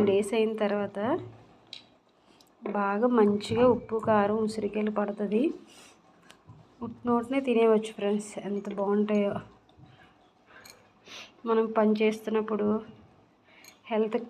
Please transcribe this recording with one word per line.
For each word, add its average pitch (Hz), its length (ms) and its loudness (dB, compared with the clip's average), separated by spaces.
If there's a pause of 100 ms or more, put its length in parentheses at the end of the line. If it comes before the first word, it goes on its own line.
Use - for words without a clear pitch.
డేస్ 202 300 2
అయిన 220 140 2 (100)
తర్వాత 202 360 -2 (1800)
బాగా 202 320 0 (120)
మంచిగా 208 440 2 (100)
ఉప్పు, 226 240 -4 (100)
కారం, 208 300 2 (100)
ఉసిరికాయలు 214 500 -4
పడుతుంది. 208 440 -2 (1400)
ఉట్టినోటినే 240 600 -2
తినేయవచ్చు 226 500 4
ఫ్రెండ్స్, 208 320 -2 (200)
ఎంత 202 180 -6 (120)
బాగుంటాయో. 208 540 2 (2250)
మనం 226 160 4 (140)
పని 214 220 4
చేస్తున్నప్పుడు 214 680 0 (1200)
హెల్త్కి 226 380 -2